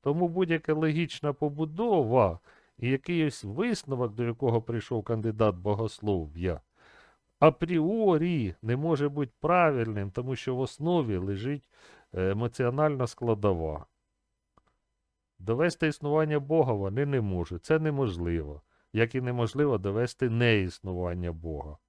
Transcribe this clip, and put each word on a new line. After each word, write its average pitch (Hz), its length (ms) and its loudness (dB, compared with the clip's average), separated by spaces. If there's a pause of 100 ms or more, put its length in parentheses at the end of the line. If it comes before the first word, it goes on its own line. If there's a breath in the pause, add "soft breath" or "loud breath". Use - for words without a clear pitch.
Тому 165 280 0
будь-яка 165 460 0
логічна 156 580 0
побудова 147 1040 2 (400 soft breath)
і 117 100 -2
якийсь 151 560 -2
висновок, 123 720 -4
до 120 100 -4
якого 117 380 0
прийшов 113 420 -4
кандидат 110 520 2
богослов'я, 92 1040 -2 (800 soft breath)
апріорі 165 1200 2
не 117 140 0
може 147 320 0
бути 143 320 -4
правильним, 127 680 2
тому 127 260 -4
що 127 180 -4
в 127 60 -4
основі 139 560 0
лежить, 101 540 -4 (420 loud breath)
е, 92 180 0
емоціональна 127 760 0
складова. 95 800 -2 (1500)
Довести 139 500 0
існування 151 520 0
Бога 139 320 2
вони 101 340 -2
не 139 140 0
можуть. 90 440 -4
Це 160 140 2
неможливо. 85 840 -2 (300)
Як 117 220 0
і 131 60 0
неможливо 123 580 0
довести 113 520 -2
неіснування 90 1040 0
Бога. 76 460 -10 (100)